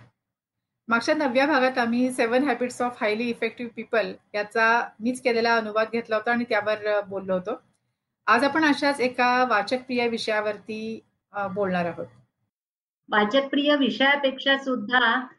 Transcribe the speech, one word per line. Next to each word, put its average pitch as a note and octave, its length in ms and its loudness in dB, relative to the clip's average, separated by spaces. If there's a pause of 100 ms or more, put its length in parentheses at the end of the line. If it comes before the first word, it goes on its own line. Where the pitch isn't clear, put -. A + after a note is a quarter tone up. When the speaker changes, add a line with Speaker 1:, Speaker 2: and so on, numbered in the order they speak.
(880)
Speaker 1:
मागच्या A#3 260 2
नवव्या C4+ 300 2
भागात C4 320 2
आम्ही B3 320 0
Seven B3 300 0
Habits C4 420 -2
of B3 240 -4
Highly A3+ 280 -2
Effective A#3 340 -6 (100)
People G#3+ 360 -2 (200)
याचा A3+ 560 2 (100)
मीच B3 220 -4
केलेला A#3 340 2
अनुवाद A3 380 0
घेतला A3+ 220 -2
होता G#3+ 160 -2
आणि A#3+ 180 0
त्यावर, G#3 360 -2
अ, G#3 160 0
बोललो F#3+ 320 -6
होतो. F3+ 280 -4 (680)
आज A#3 160 4
आपण D4+ 220 2
अशाच C#4+ 340 0
एका B3 500 2
वाचकप्रिय A#3+ 580 -2
विषयावरती, A3 960 -4 (280)
अ, G3+ 160 -6
बोलणार F#3 380 -2
आहोत. E3 200 -8 (1080)
Speaker 2:
वाचकप्रिय C#4 640 4
विषयापेक्षा C4+ 840 2
सुद्धा B3 680 0 (120)